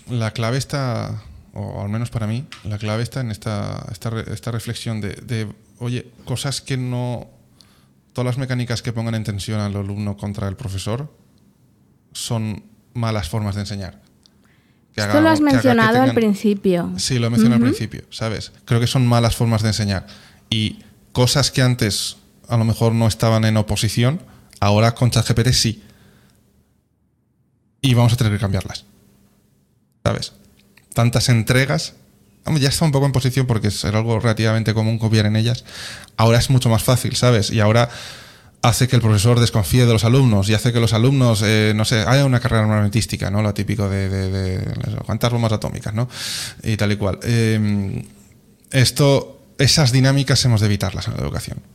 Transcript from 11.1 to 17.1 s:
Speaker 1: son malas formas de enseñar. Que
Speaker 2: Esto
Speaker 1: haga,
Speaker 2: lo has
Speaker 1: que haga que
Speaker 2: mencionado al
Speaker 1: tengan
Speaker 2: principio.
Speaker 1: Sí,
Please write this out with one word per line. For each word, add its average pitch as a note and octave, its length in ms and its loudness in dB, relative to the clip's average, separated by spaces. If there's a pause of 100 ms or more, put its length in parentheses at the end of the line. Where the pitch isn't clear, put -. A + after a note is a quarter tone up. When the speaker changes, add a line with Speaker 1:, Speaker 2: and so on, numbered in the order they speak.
Speaker 1:
son A2 500 -6 (300)
malas A2+ 360 -4
formas G#2+ 260 -4
de G2+ 60 -6
enseñar. G2 400 -10 (920)
Que G#2+ 80 -6
Speaker 2:
Esto G#2+ 100 -2
Speaker 1:
haga, D4 100 4
Speaker 2:
lo D#4+ 80 4
has D#4 100 2
Speaker 1:
que D4+ 100 2
haga - 20 2
que C4+ 40 4
Speaker 2:
mencionado A#3 420 2
al C4 120 4
Speaker 1:
tengan - 60 -2
Speaker 2:
principio. G3+ 840 0
Speaker 1:
Sí, B2+ 220 -2